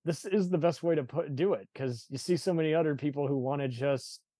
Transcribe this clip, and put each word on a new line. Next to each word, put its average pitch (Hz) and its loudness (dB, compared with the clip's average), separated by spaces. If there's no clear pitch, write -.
this 160 -4
is 190 2
the 180 2
best 165 2
way 170 4
to 147 2
put, 147 -4
do 175 2
it, 104 -4
'cause 127 -6
you 139 -8
see 175 0
so 180 0
many 160 2
other 156 2
people 143 -2
who 139 0
wanna 135 -2
just 131 -2